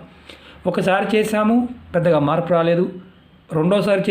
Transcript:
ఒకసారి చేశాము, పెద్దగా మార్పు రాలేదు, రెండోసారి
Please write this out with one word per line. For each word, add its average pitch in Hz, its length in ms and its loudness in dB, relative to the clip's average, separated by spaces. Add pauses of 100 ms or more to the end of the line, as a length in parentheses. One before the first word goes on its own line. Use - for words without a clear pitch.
(680)
ఒకసారి 196 500 0
చేశాము, 214 520 0 (260)
పెద్దగా 165 240 2
మార్పు 160 340 0
రాలేదు, 170 400 2 (600)
రెండోసారి 190 580 0